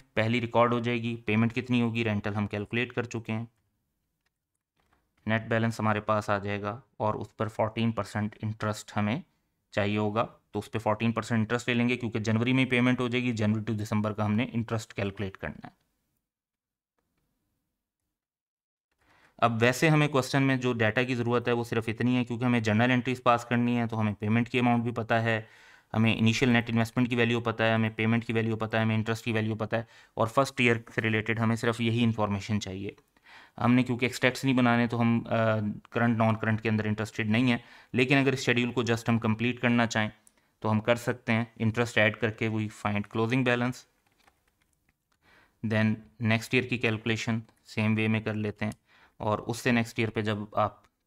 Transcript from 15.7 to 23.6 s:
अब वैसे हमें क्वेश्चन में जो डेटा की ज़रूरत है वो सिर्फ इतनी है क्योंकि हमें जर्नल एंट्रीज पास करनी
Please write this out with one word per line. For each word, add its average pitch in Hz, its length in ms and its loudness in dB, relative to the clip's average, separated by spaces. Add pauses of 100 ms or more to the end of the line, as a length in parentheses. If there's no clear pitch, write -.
अब 120 180 2
वैसे 123 320 4
हमें 151 200 4
क्वेश्चन 135 340 0
में 135 160 2
जो 123 140 0
डेटा 113 300 0
की 127 120 -2
ज़रूरत 120 320 0
है 123 60 2
वो 120 100 0
सिर्फ 113 260 -4
इतनी 120 260 0
है 123 80 0
क्योंकि 120 220 -4
हमें 120 180 2
जर्नल 113 280 4
एंट्रीज 127 320 -2
पास 120 220 2
करनी 120 300 2